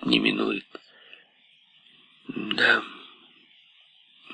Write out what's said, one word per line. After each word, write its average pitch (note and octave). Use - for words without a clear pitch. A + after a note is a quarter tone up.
не -
минует". G#2+
"Да, -